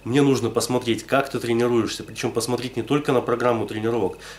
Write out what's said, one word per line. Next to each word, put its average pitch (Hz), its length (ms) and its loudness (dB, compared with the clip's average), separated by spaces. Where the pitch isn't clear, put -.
мне 131 180 4
нужно 117 280 4
посмотреть, 117 520 0
как 135 280 0
ты 120 100 -4
тренируешься. 117 640 0
Причем 113 260 -6
посмотреть 123 460 -2
не 117 60 -2
только 147 300 0
на 123 80 4
программу 117 460 0
тренировок, 107 520 -2